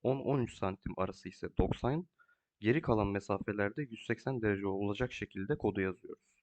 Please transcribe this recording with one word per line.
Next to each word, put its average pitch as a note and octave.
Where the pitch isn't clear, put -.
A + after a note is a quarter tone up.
on, C3+
on C3+
üç A2+
santim F#2+
arası F#2
ise -
doksan, C3
geri A#2+
kalan G#2+
mesafelerde G2+
yüz A#2
seksen A#2+
derece G2+
olacak G2+
şekilde G2
kodu G2+
yazıyoruz. -